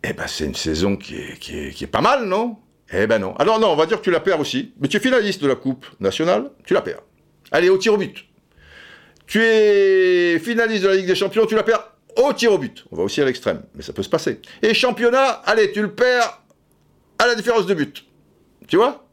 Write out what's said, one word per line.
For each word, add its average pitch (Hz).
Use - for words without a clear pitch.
Eh -
ben, -
c'est -
une 69
saison 87
qui -
est, 78
qui -
est, 71
qui -
est -
pas -
mal, 240
non ? 214
Eh 101
ben 110
non. 95
Alors 220
non, 220
on 156
va 160
dire 190
que -
tu 185
la 160
perds 175
aussi, 135
mais 139
tu 208
es -
finaliste 214
de 143
la 131
Coupe 131
nationale, 175
tu -
la -
perds. -
Allez, 175
au 190
tir 208
au 214
but. 156
Tu 220
es 190
finaliste 226
de 196
la 190
Ligue 185
des 185
Champions, 202
tu 214
la 214
perds 220
au 269
tir 233
au 185
but. -
On 82
va 85
aussi 104
à 139
l'extrême, 117
mais 71
ça -
peut 98
se -
passer. -
Et 220
championnat, 247
allez, 208
tu 208
le 202
perds 247
à 233
la 233
différence 220
de 196
but. -
Tu 160
vois ? 247